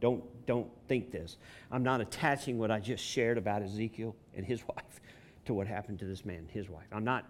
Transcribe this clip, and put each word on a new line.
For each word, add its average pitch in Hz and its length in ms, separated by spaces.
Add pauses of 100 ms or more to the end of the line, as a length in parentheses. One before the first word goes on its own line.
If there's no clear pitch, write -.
don't, 120 240 (220)
don't 120 220 (180)
think 123 240
this, 82 260 (360)
I'm 127 100
not 127 180
attaching 135 560
what 110 140
I 110 80
just 107 260
shared 120 320
about 104 260
Ezekiel 110 520 (200)
and 95 120
his 113 220
<laughs> - 0
wife - 320 (440)
to 123 100
what 98 120
happened 104 320
to 98 80
this 95 180
man 90 140
and 82 120
his 95 200
wife. 78 220
I'm 107 120
not, 123 260